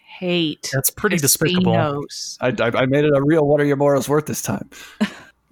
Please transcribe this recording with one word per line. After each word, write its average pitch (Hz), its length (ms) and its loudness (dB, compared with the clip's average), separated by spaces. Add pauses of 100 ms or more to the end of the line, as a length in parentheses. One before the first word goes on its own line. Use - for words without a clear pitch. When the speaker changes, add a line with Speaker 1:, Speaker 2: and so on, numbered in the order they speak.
(200)
Speaker 1:
hate 175 540 -2
Speaker 2:
That's 135 160 -2
pretty 190 280 -2
despicable. 160 540 2
Speaker 1:
casinos. - 680 -2
Speaker 3:
I, 123 60 0 (120)
I, 113 220 0
I 131 60 2
made 143 180 2
it 151 100 4
a 135 80 2
real 147 240 2
What 147 140 4
Are 147 40 2
Your 143 120 2
Morals 143 320 2
Worth 151 160 2
this - 160 -6
time. - 280 -6 (300)
Speaker 2:
<laughs> 208 80 0 (440)